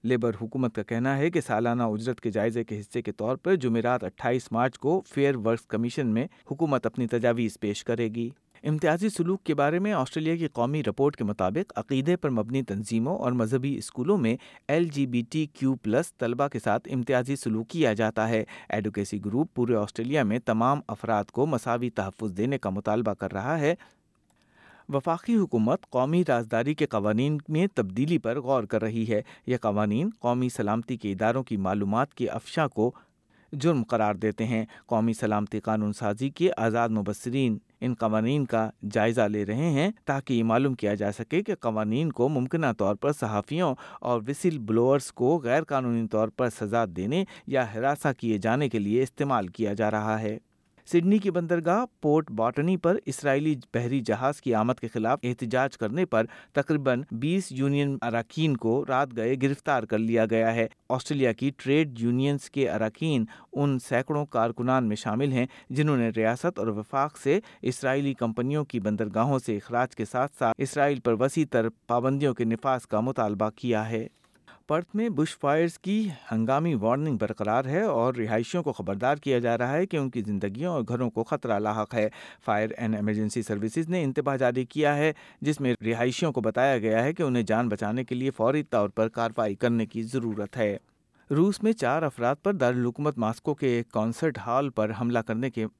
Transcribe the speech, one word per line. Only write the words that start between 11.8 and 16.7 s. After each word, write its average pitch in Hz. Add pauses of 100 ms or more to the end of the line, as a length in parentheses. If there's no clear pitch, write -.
پر 151
مبنی 120
تنظیموں 113
اور 123
مذہبی 123
اسکولوں 175
میں 120 (320)
ایل 160
جی 143
بی 120
ٹی 156
کیو 135
پلس 120
طلبہ 123
کے 120
ساتھ 107